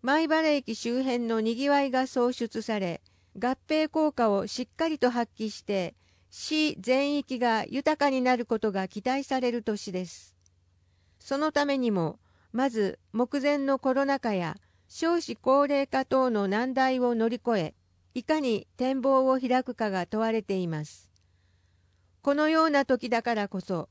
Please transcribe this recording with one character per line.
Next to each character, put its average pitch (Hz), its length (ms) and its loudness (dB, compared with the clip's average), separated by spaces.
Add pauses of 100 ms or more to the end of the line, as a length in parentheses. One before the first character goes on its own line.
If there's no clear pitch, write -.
米 294 240 2
原 311 220 2
駅 285 260 0
周 240 300 -2
辺 240 220 -2
の 226 140 0
に 226 140 0
ぎ 269 140 -2
わ 285 140 4
い 269 100 -2
が 254 160 0
創 247 240 0
出 226 300 -6
さ 214 180 -4
れ、 170 200 -4 (400)
合 254 160 -2 (120)
併 311 200 2
効 311 220 2
果 240 180 2
を 202 200 0
し - 140 -6
っ 254 140 -8
か 330 120 -2
り 311 100 -4
と 247 100 2
発 240 300 -2
揮 220 120 -6
し - 120 -16
て、 190 320 -4 (380)
市 311 480 -2
全 269 360 0
域 262 220 -6
が 226 260 0
豊 294 320 -2
か 285 140 2
に 262 120 0
な 254 140 2
る 233 80 -4
こ 220 140 -2
と 214 140 -2
が 190 160 -4
期 202 140 -10
待 262 200 -2
さ 269 160 -2
れ 247 140 0
る 233 100 -4
年 208 300 -6
で 180 140 -6
す。 - 280 -20 (880)
そ - 180 -4
の 302 140 0
た 294 120 2
め 277 140 0
に 240 140 0
も、 170 260 0 (320)
ま 254 200 0
ず 214 280 -2 (140)
目 247 280 -2
前 285 180 2
の 269 200 0
コ 262 160 0
ロ 269 100 2
ナ 277 140 0
禍 226 160 -2
や 170 220 -4 (320)
少 339 320 0
子 226 160 -8
高 277 300 4
齢 277 200 0
化 262 180 -2
等 262 240 2
の 208 200 0
難 240 260 -2
題 262 240 2
を 247 160 2
乗 226 140 2
り 214 80 -4
越 233 200 0
え、 160 180 -2 (400)
い 254 100 -6
か 311 160 2
に 240 260 -2 (100)
展 262 240 -2
望 262 300 4
を 262 80 4
開 254 240 2
く 202 140 -6
か 220 140 -2
が 185 160 -2
問 214 160 -2
わ 226 100 0
れ 220 100 0
て 196 140 -4
い 185 100 -2
ま 156 180 -4
す。 - 240 -20 (1120)
こ 285 140 2
の 302 140 2
よ 320 160 4
う 320 60 2
な 285 140 4
時 247 260 0
だ 226 120 0
か 233 140 -2
ら 208 100 -2
こ 196 140 -6
そ 175 300 -4